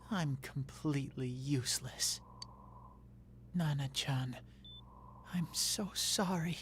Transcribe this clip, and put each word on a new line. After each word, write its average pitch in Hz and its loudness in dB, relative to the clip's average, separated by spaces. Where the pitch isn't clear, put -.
I'm 156 4
completely 139 0
useless. 127 2
Nana-chan, 139 2
I'm 175 2
so - 2
sorry. 175 4